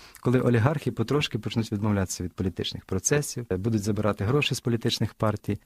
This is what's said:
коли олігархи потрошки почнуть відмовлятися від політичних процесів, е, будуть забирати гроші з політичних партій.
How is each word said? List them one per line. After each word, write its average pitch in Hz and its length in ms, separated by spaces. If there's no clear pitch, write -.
коли 127 180
олігархи 123 520
потрошки 135 480
почнуть 110 320
відмовлятися 101 520
від 90 100
політичних - 520
процесів, 123 640
е, 92 60
будуть 107 260
забирати 104 400
гроші 135 320
з - 40
політичних 117 540
партій. 104 520